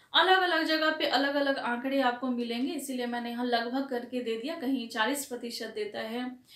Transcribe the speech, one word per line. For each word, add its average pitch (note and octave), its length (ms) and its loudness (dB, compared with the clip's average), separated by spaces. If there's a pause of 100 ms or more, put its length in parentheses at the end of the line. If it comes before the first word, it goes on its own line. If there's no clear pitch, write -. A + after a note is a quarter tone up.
(140)
अलग F#4 280 6
अलग D#4+ 220 2
जगह D#4 260 2
पे D#4 160 0
अलग C#4 280 2
अलग C#4 240 2
आंकड़े C4 420 0
आपको B3 280 2
मिलेंगे, A#3+ 440 -2
इसीलिए C4 340 -4
मैंने A#3+ 240 -4
यहाँ A#3+ 140 -4
लगभग A#3+ 440 0
करके B3 320 -4
दे A3+ 160 -2
दिया। C#4+ 200 -4
कहीं B3 320 -2
चालीस A#3 380 0
प्रतिशत A#3+ 480 -8
देता G#3+ 260 -6
है, B3 360 -6 (200)